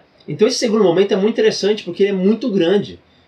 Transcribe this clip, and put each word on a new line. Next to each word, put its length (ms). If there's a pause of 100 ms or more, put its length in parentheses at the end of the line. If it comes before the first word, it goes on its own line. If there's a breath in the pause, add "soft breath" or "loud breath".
(280 soft breath)
Então 200
esse 100
segundo 260
momento 280
é 40
muito 200
interessante 480
porque 180
ele 80
é 60
muito 340
grande. 500 (280 soft breath)